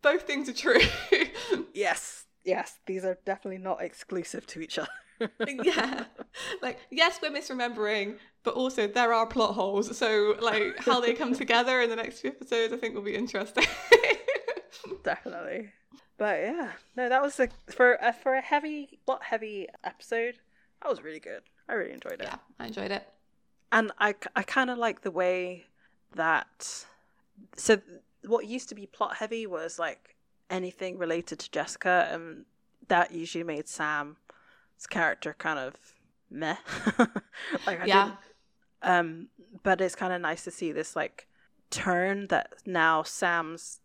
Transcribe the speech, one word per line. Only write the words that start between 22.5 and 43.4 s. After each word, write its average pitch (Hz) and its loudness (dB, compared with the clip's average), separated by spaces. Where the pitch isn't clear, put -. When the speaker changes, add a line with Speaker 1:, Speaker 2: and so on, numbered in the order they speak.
Speaker 1:
I - -8
enjoyed 202 -6
it. 196 -6
Speaker 2:
And 226 2
I, 208 2
I 196 -2
kind 262 0
of 247 -4
like 233 -2
the 190 -6
way 180 -2
that, - -2
so 208 4
what 220 0
used 247 -10
to 220 -12
be 202 -16
plot - -4
heavy 220 -6
was, 165 -8
like, - -6
anything 185 -6
related 170 -4
to - -12
Jessica, 180 2
and 165 -10
that 175 4
usually 170 -6
made 156 -6
Sam's 151 -4
character 160 -2
kind 156 -4
of 131 -10
meh. 156 -4
<laughs> - -
Like, 175 -2
I 190 -2
Speaker 1:
Yeah. 196 6
Speaker 2:
didn't, 208 -8
um, 170 2
but 190 4
it's 185 0
kinda 180 -2
nice 170 -4
to 175 -10
see 165 -6
this, 151 -6
like, - -6
turn 190 0
that - 0
now 160 4
Sam's 165 -2